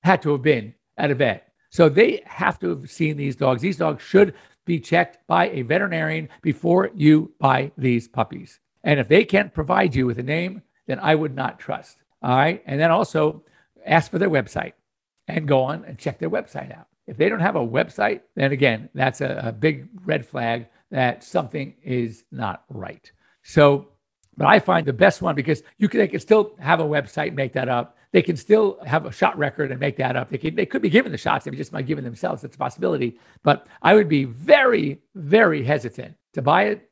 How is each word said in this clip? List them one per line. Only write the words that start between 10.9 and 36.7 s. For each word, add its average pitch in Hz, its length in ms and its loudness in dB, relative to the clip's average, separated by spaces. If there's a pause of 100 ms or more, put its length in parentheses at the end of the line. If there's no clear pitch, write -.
I 160 160 4
would 151 180 -4
not 131 260 -8
trust. - 440 -12 (180)
All 127 140 0
right. 156 300 0
And 139 140 -6
then 165 120 2
also 156 540 0 (400)
ask - 260 2
for 175 80 -4
their 196 100 0
website 131 440 -4 (560)
and 160 180 -4
go 135 160 2
on 147 220 -6
and - 120 -18
check - 220 -8
their 165 100 -6
website 147 480 -10
out. - 100 -20 (180)
If 110 120 -14
they 156 100 2
don't 202 140 -2
have 160 160 0
a 127 100 -2
website, 113 540 -2 (140)
then 135 180 0
again, 127 400 0
that's 131 260 -2
a, 135 240 -6
a 113 80 -6
big 131 380 -4 (160)
red 151 200 -4
flag 117 420 -6 (220)
that 127 320 -2
something 151 600 -6
is 120 480 -6
not 113 380 -8
right. - 420 -16 (300)
So, 143 480 4 (480)
but 147 100 2
I 202 120 8
find 170 260 0
the 135 80 -2
best 190 280 2
one 170 140 -2
because 143 280 -2 (140)
you 208 120 0
can, 226 100 0
they 202 80 2
can 190 140 -6
still 214 380 2
have 160 200 2
a 160 60 -2
website, 147 480 -4
make 135 200 -4
that 131 140 -4
up. 123 300 -4 (160)
They 180 80 4
can 165 160 -4
still 208 480 2
have 147 200 -2
a 123 60 -10
shot 190 260 0
record 143 340 -4
and 127 100 -8
make 139 160 -4
that 127 180 -2
up. 127 140 -6
They 139 80 -8
can, 160 180 -6
they - 100 0
could - 160 -6
be - 80 0
given 208 220 4
the 147 60 -8
shots. - 260 -4
They 139 80 -10
just 135 220 -12
might 113 140 -8
give 147 100 -4
them 135 80 -12
themselves. 123 360 -8
That's 135 140 -16
a - 40 -20
possibility. 135 600 -4 (240)
But 147 240 0 (140)
I 180 140 6
would 214 120 4
be 147 160 2
very, 165 800 2 (120)
very 165 500 2
hesitant 131 520 -4 (200)
to - 60 -6
buy 147 220 4
a 208 140 -2 (140)